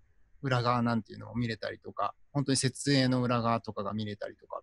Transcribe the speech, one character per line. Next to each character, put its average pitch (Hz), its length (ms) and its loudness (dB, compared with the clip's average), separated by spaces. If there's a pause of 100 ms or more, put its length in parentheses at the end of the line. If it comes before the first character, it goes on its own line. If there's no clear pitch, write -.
(420)
裏 131 200 2
側 120 200 2
な 117 120 2
ん 113 80 0
て 107 100 -14
い 104 40 -14
う - 20 -14
の 104 120 -12
を 104 40 -14
見 120 140 -2
れ 113 80 -2
た 107 140 -6
り 101 80 -10
と 110 140 -14
か、 101 220 -4 (180)
本 143 140 0
当 139 60 4
に 131 40 4
設 131 360 0
営 135 160 6
の 127 140 2
裏 120 180 2
側 117 200 2
と 110 120 -10
か 104 100 -6
が 98 100 -4
見 107 120 -2
れ 104 120 -6
た - 120 -10
り - 80 -14
と - 100 -20
か - 160 -10